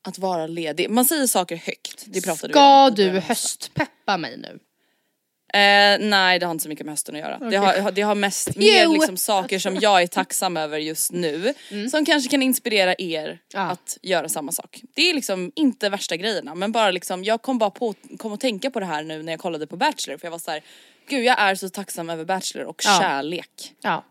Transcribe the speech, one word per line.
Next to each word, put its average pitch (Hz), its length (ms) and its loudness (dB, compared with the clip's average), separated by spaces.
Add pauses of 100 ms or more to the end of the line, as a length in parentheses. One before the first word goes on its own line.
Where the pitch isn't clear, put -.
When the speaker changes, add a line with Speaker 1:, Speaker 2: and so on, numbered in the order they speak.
Speaker 1:
att 185 180 -14
vara 175 280 -2
ledig. 165 420 -4
Man 240 160 4
säger 285 220 2
saker 180 280 0
högt, - 520 -12
det 185 140 -6
pratade 170 260 -6
vi - 60 -6
Speaker 2:
Ska 277 340 10
Speaker 1:
om 240 60 4
i - 20 -4
Speaker 2:
du 202 80 4
Speaker 1:
början 185 140 2
av 185 60 0
hösten. - 520 -6
Speaker 2:
höstpeppa - 420 -4
mig 120 200 -10
nu? - 220 -18 (1000)
Speaker 1:
Eh, 202 380 6 (120)
nej, 185 300 4
det 180 60 -2
har 175 60 -4
inte 160 120 -4
så 156 60 -8
mycket 151 160 -8
med 151 80 -10
hösten 151 220 -8
att 151 60 -8
göra. 71 180 -8
Det 220 200 0
Speaker 2:
Okej. 196 220 4
Speaker 1:
har, 202 100 0
det 190 100 -2
har 208 140 2
mest 196 400 -2
med 392 280 6
Speaker 2:
Jo. 330 100 4
Speaker 1:
liksom 302 240 2
saker 190 420 -2
som 190 220 -2
jag 202 220 6
är 175 40 2
tacksam 185 500 -4
över 156 200 -4
just 156 340 -4
nu. 175 420 -2 (180)
Speaker 2:
Mm. 208 180 -6
Speaker 1:
Som 302 160 0
kanske 294 260 2
kan 277 120 2
inspirera 214 520 0
er 160 440 -8 (140)
Speaker 2:
Ja. 202 60 -6
Speaker 1:
att 180 420 -6
göra 165 280 -2
samma 156 220 -6
sak. - 300 -12 (140)
Det 330 140 2
är 339 40 0
liksom 190 420 -4
inte 247 340 0
värsta 190 280 -4
grejerna. 175 380 -6
Men 196 160 -4
bara 220 200 2
liksom, 185 320 -6
jag 220 180 0
kom 262 160 -2
bara 214 120 2
på, 214 240 -4 (260)
kom 214 140 -8
att 208 60 -10
tänka 262 320 -2
på 233 80 -6
det 190 60 -6
här 156 180 -4
nu 156 200 -10
när 165 100 -8
jag 160 60 -8
kollade 156 280 -6
på 175 100 -14
Bachelor. 196 400 -2
För - 80 -16
jag 165 60 -10
var 170 80 -10
så - 120 -8
här, 151 100 -6 (480)
gud, 262 140 -2
jag 247 160 4
är 196 160 4
så 190 140 -8
tacksam 180 400 -10
över 160 160 -8
Bachelor 180 400 -6
och - 200 -12
Speaker 2:
Ja. 196 160 6
Speaker 1:
kärlek. 156 800 -4
Speaker 2:
Ja. 180 300 -2